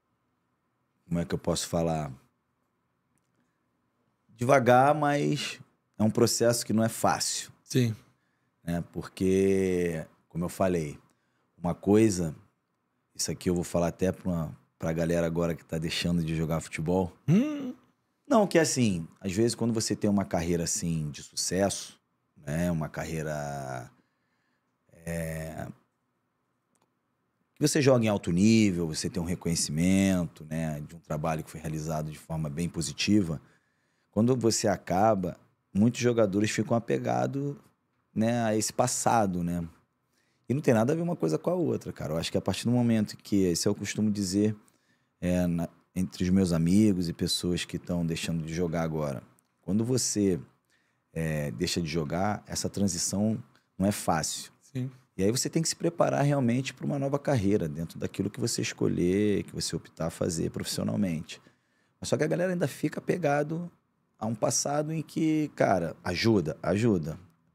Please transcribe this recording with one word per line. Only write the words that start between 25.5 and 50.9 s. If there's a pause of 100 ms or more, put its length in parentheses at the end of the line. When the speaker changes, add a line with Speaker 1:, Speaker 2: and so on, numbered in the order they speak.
Speaker 1:
que
você
joga
em
alto
nível,
você
tem
um
reconhecimento,
né,
de
um
trabalho
que
foi
realizado
de
forma
bem
positiva, (680)
quando
você
acaba, (360)
muitos
jogadores
ficam
apegados, (600)
né,
a
esse
passado,
né? (800)
E
não
tem
nada
a
ver
uma
coisa
com
a
outra,
cara.
Eu
acho
que
a
partir
do
momento
que,
isso
eu
costumo
dizer, (680)
é,
na, (260)
entre
os
meus
amigos
e
pessoas
que
tão
deixando
de
jogar
agora, (380)
quando
você, (760)